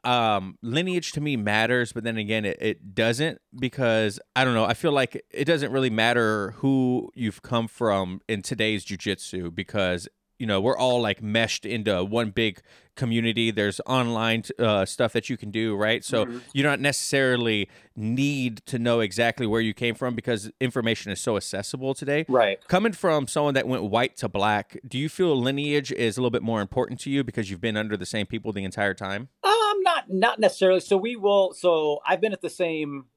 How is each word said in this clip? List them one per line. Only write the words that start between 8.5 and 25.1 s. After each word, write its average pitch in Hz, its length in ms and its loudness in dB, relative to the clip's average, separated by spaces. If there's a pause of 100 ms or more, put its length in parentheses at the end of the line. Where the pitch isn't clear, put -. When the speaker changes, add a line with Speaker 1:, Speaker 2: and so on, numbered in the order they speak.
Speaker 1:
jiu-jitsu 92 680 -6
because 90 580 -2 (340)
you 113 40 -4
know, 98 120 2
we're 120 180 2
all, 123 240 2
like, 104 200 -2
meshed 110 440 0
into 101 380 0
one 107 280 -2
big 107 300 -2 (340)
community. 113 540 0
There's 104 380 0
online, 117 560 0 (160)
uh, 107 240 4
stuff 113 300 -2
that 117 160 -2
you 123 80 -4
can 104 140 -12
do, 113 220 -2 (140)
right? 113 160 0
So 113 220 0
Speaker 2:
Mm-hmm. 120 120 -10 (160)
Speaker 1:
you 139 100 0
don't 143 180 2
necessarily 127 880 0 (260)
need 127 680 -2
to 127 120 -6
know 117 220 2
exactly 113 480 0
where 113 140 2
you 110 120 0
came 120 220 -2
from 123 200 -4
because 110 440 -4
information 113 540 -2
is - 80 -6
so 110 160 0
accessible 127 560 -6
today. 143 340 -2
Speaker 2:
Right. 113 400 2
Speaker 1:
Coming 202 240 2
from 156 360 0
someone 147 260 0
that 131 160 0
went 113 140 -2
white 113 340 0
to 117 100 -6
black, 104 580 0
do 123 120 -8
you 147 100 -2
feel 170 260 2 (160)